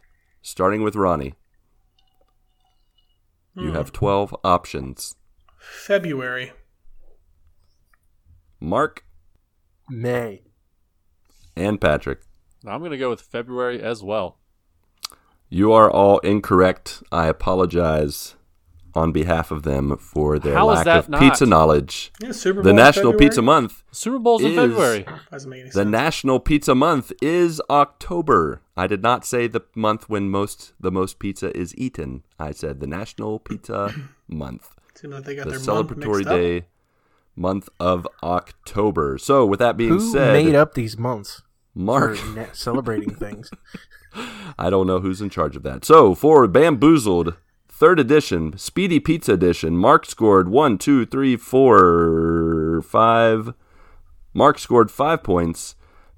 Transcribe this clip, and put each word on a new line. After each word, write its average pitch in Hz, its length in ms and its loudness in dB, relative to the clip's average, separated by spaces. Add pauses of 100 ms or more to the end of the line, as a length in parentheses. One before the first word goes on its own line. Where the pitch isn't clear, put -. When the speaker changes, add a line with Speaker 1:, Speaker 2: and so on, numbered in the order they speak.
(400)
Speaker 1:
Starting 101 420 -4
with 107 140 -4
Ronnie. 82 380 -4 (2250)
You 120 140 -10
Speaker 2:
Hmm. - 60 -8
Speaker 1:
have - 180 -8
twelve 101 500 -2
options. 73 720 -4 (460)
Speaker 2:
February. 131 920 -6 (2000)
Speaker 1:
Mark. 117 460 -6 (840)
Speaker 3:
May. 117 540 -8 (1120)
Speaker 1:
And 98 260 -4
Patrick. 73 420 -2 (440)
Speaker 4:
I'm 110 160 -12
gonna 165 160 -12
go 131 120 -4
with 113 100 -8
February 123 600 -8
as 110 220 -8
well. 98 360 -8 (1080)
Speaker 1:
You 98 240 2
are 110 180 6
all 101 300 4
incorrect. 92 840 0 (100)
I 82 140 0
apologize 80 1080 -2 (600)
on 80 160 0
behalf 80 400 -2
of 76 120 -8
them 69 340 -2
for 76 420 -2
their 71 160 -2
Speaker 4:
How 95 160 4
is 101 60 2
Speaker 1:
lack 82 80 0
Speaker 4:
that 165 300 2
Speaker 1:
of - 60 0
pizza 139 260 6
Speaker 4:
not? 113 40 2
Speaker 1:
knowledge. 78 720 2
Speaker 2:
Yeah, 240 120 -12
Super 190 280 -4
Speaker 1:
The - 40 -2
Speaker 2:
Bowl 190 60 8
in 202 60 6
Speaker 1:
National 139 360 6
Speaker 2:
February? 143 160 6
Speaker 1:
Pizza 127 140 2
Month 127 480 2
Speaker 4:
Super 262 280 -8
Bowl's 233 240 0
in 143 80 0
Speaker 1:
is 165 60 -2
Speaker 4:
February. 160 500 0 (240)
Speaker 2:
Doesn't 135 200 -18
make 127 100 -20
any - 100 -20
Speaker 1:
The - 40 -20
Speaker 2:
sense. 101 160 0
Speaker 1:
National 131 500 -2
Pizza 147 340 0
Month 143 380 0 (100)
is 165 380 -2 (100)
October. 143 920 0 (160)
I 90 100 -2
did 95 160 -4
not 117 220 0
say 120 240 -4
the 110 140 -6 (120)
month 110 340 -4
when 101 220 -4
most, 98 480 -6
the 92 140 -4
most 92 260 -4
pizza 98 380 -8
is 87 200 -10
eaten. 69 460 -10 (160)
I 76 140 -10
said 71 280 -12
the 69 60 -10
National 107 540 -10
Pizza 104 520 -10 (200)
<clears throat> - 160 -20
Month. 69 420 -14 (240)
Speaker 2:
Seems 143 200 -20
like 139 100 -18
they 143 100 -12
got 139 120 -12
Speaker 1:
The 131 120 -10
Speaker 2:
their 131 160 -4
month - 140 -2
Speaker 1:
celebratory 107 300 -6
Speaker 2:
mixed 98 100 -4
up. 90 80 0
Speaker 1:
day, 87 300 -2 (680)
month 92 340 -6 (120)
of 87 260 -2 (160)
October. 85 920 -4
So 135 300 2
with 98 120 0
that 117 200 2
being 117 140 -2
Speaker 3:
Who 220 200 0
Speaker 1:
said, 139 220 2
Speaker 3:
made 156 200 4
up 151 200 2
these 110 240 -8
months 117 420 -8 (340)
Speaker 1:
Mark. 110 440 -2
Speaker 3:
for 107 80 -12 (100)
na-, 110 160 -14
celebrating 117 640 -6
things? 208 360 -14 (560)
Speaker 1:
<laughs> 220 520 -18
I 87 100 -4
don't 95 180 0
know 92 140 0
who's 95 220 -6
in 101 80 -8
charge 76 260 -4
of 67 60 -14
that. 67 240 -10
So 139 280 8
for 143 320 6
Bamboozled, 110 880 2 (320)
third 165 300 4
edition, 101 600 0
Speedy 175 420 -2
Pizza 160 320 -2
Edition, 85 460 0
Mark 117 260 4
scored 95 460 2
one, 127 260 2
two, 131 300 0
three, 131 320 -2
four, 82 1400 2
five. 113 720 0 (800)
Mark 139 240 2
scored 117 320 2
five 151 340 -4
points. 85 500 -4 (440)